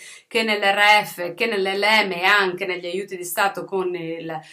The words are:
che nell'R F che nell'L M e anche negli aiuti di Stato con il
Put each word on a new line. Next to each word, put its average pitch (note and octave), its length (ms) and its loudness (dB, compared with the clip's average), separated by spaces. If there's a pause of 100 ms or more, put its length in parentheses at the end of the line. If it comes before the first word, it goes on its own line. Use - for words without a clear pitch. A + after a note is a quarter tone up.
(280)
che A3+ 160 0
nell'R G#3 600 4
F F3 300 -8
che A3+ 140 -2
nell'L G3 360 -2
M G#3 280 2
e F3 120 -4
anche F#3+ 440 2
negli F3 180 -6
aiuti F#3+ 320 -6
di F3 80 -10
Stato G3 400 -2
con F3+ 300 -4
il E3 440 -8 (140)